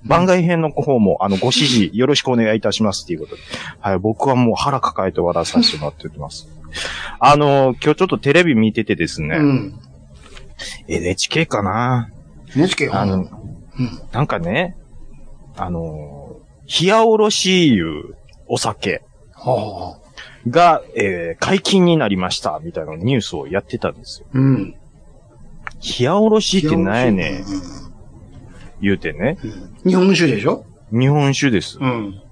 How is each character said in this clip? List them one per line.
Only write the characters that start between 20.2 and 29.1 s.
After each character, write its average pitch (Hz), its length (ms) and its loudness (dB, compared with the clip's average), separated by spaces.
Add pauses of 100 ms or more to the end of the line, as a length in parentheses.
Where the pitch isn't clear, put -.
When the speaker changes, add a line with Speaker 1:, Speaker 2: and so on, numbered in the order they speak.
Speaker 1:
が、 165 340 4 (140)
え 87 420 -4
ー、 - 60 -4
解 - 160 2
禁 190 240 4
に 170 120 6
な 127 120 2
り 101 80 0
ま 90 160 -2
し - 80 -6
た、 78 240 -4
み 85 80 -12
た 82 100 -6
い 78 40 -8
な 80 100 -10
ニ 139 180 0
ュ - 40 4
ー - 20 2
ス - 140 -8
を 67 120 -8
や 95 140 -2
っ - 40 -20
て - 140 -10
た 90 120 -2
ん - 40 -12
で - 100 -20
す - 180 -20
よ。 - 120 -20
Speaker 2:
う 131 60 2
ん。 127 320 2
Speaker 1:
冷 - 40 -20 (1200)
や 156 180 2
お 220 100 4
ろ 214 120 4
し - 180 0
っ 156 100 0
て 147 80 2
な 190 260 2
ん - 20 2
や 120 80 4
ね - 0 -
ん。 - 20 4
Speaker 2:
冷 92 80 0
や 76 80 -2
お 69 100 -6
ろ - 40 -10
し。 - 60 -10
う - 20 -6
ん - 20 -6
う 92 40 -4
ん。 90 40 -8 (1160)
Speaker 1:
言 98 140 2
う 87 40 -4
て 78 140 -6